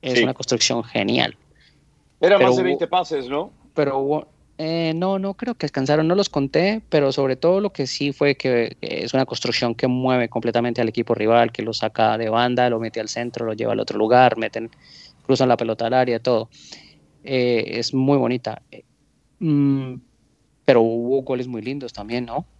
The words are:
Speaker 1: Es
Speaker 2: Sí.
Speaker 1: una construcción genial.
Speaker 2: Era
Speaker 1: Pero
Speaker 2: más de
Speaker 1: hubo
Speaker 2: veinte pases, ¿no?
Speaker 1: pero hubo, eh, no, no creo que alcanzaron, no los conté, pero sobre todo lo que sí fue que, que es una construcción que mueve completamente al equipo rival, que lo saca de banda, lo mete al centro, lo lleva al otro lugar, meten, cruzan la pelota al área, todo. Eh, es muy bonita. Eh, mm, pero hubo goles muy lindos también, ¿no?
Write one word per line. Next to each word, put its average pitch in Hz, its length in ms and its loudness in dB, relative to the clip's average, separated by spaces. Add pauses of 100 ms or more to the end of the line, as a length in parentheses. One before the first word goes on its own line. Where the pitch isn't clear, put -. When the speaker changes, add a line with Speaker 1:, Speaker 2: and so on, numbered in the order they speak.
Speaker 1:
Es 127 160 -2
Speaker 2:
Sí. 120 60 4
Speaker 1:
una 127 100 0
construcción 120 500 -2
genial. 110 520 -2 (840)
Speaker 2:
Era 196 180 6
Speaker 1:
Pero - 120 6
Speaker 2:
más - 80 4
de 190 40 0
Speaker 1:
hubo 185 60 0
Speaker 2:
veinte 175 200 0
pases, 160 420 -2
¿no? 151 220 -4 (220)
Speaker 1:
pero 139 260 0
hubo, 147 280 -2 (300)
eh, 160 380 -2
no, 190 220 -2
no 196 180 -4
creo 240 200 -8
que - 100 -6
alcanzaron, 147 420 0
no 175 60 2
los 196 160 2
conté, 170 600 0
pero 139 240 2
sobre 135 220 0
todo 180 260 2
lo 202 100 -4
que 135 160 -6
sí 143 260 -4
fue 143 220 2
que, 120 460 0
que - 240 -6
es 117 80 -8
una 131 120 2
construcción 120 500 -4
que 135 120 -2
mueve 127 420 0
completamente 120 520 -2
al 110 80 0
equipo 113 260 -2
rival, 117 360 4
que 110 120 -8
lo 113 100 -6
saca 110 440 0
de 113 120 -4
banda, 123 400 2
lo 113 100 -2
mete 113 200 -6
al 107 100 -8
centro, 120 360 -8
lo 110 80 -4
lleva 113 200 -4
al 107 60 -2
otro 107 180 -4
lugar, 117 400 6
meten, 113 320 -6 (560)
cruzan 135 240 2
la 120 80 4
pelota 113 300 -4
al 120 60 -2
área, 123 260 0
todo. 117 300 -2 (760)
Eh, 123 400 0 (160)
es - 140 -6
muy 135 240 2
bonita. 123 440 -4 (100)
Eh, - 120 -20 (560)
mm, 139 560 0 (680)
pero 120 160 8
hubo 117 420 0
goles 127 240 -6
muy 117 140 -8
lindos 131 320 -10
también, 117 320 -6
¿no? 123 200 -8 (140)